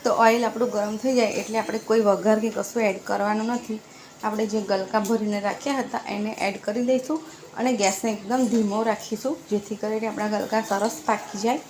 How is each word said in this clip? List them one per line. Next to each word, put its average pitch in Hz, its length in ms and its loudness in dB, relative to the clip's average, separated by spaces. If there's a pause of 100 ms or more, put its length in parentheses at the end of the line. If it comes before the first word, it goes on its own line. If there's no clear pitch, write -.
તો 247 60 2 (160)
ઓઇલ 233 200 6
આપણું 226 280 0
ગરમ 214 280 -2
થઈ 262 160 2
જાય 220 220 4
એટલે 214 200 -2
આપણે 214 280 -2
કોઈ 220 220 4
વઘાર 202 340 4
કે 226 140 0
કશું 226 320 -2
એડ 190 180 -2
કરવાનું 208 480 0
નથી. 220 240 -6 (460)
આપણે 214 260 0
જે 220 80 0 (100)
ગલકા 190 380 0
ભરીને 208 400 0
રાખ્યા 269 360 -2
હતા - 200 -4 (120)
એને 208 160 -4 (160)
એડ 196 80 -2 (100)
કરી 233 240 -2
દઈશું 262 300 2 (380)
અને 254 140 0 (100)
ગેસને 196 340 2
એકદમ 214 360 0
ધીમો 214 380 2
રાખીશું, 220 460 -2 (140)
જેથી 208 320 -2
કરીને 220 280 -2
આપણા 214 240 -2
ગલકા 208 360 0
સરસ 202 260 0 (120)
પાકી 208 360 -2
જાય. 247 160 2 (100)